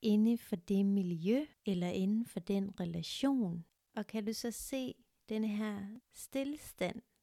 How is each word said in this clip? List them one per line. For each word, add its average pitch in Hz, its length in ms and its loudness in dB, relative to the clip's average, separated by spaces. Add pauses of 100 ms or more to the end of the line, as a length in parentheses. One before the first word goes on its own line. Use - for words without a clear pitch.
inde 220 360 6
for - 180 -6
det 196 300 2
miljø, 196 600 2 (200)
eller 180 220 0
inden 196 380 2
for - 140 -8
den 196 400 -2
relation. 170 840 -2 (300)
Og 208 120 -6
kan 220 180 -4
du 220 80 -2
så 233 180 -6
se, 262 440 -6 (340)
denne 220 180 0
her 208 380 -4 (280)
stilstand - 880 -6 (220)